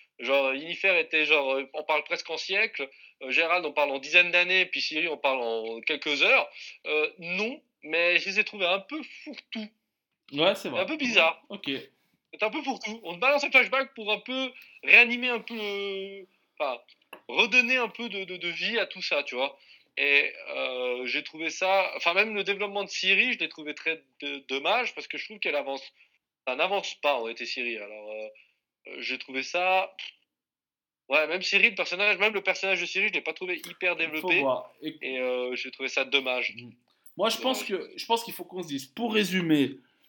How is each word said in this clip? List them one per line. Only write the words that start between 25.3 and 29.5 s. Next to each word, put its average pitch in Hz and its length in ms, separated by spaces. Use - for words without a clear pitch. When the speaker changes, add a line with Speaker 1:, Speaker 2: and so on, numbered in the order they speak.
Speaker 1:
qu'elle 151 160
avance, 139 260
ça 127 80
n'avance 185 400
pas 143 200
en 117 80
réalité, 117 220
Ciri. 120 320
Alors, 107 340
euh, 107 160
euh, 139 100
j'ai 123 180
trouvé 131 240
ça, 185 540